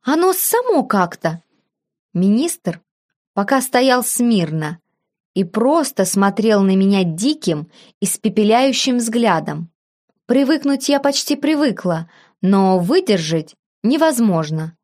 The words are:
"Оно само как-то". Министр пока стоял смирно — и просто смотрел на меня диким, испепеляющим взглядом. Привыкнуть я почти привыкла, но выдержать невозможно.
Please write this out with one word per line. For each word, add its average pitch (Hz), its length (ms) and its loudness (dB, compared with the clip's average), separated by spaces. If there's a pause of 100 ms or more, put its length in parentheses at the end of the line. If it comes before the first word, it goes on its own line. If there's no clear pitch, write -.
"Оно 339 320 0
само 440 500 0
как-то". 175 580 -2 (720)
Министр 202 680 -2 (520)
пока 202 280 0
стоял 254 420 0
смирно — 170 760 -2 (540)
и 190 120 0
просто 262 580 0
смотрел 196 580 2
на 190 140 2
меня 190 300 2
диким, 170 680 -4 (300)
испепеляющим 226 960 0
взглядом. 180 720 -2 (560)
Привыкнуть 277 640 0
я 277 100 2
почти 277 380 -2
привыкла, 262 720 -2 (320)
но 190 380 4
выдержать 175 760 0 (260)
невозможно. 202 1000 0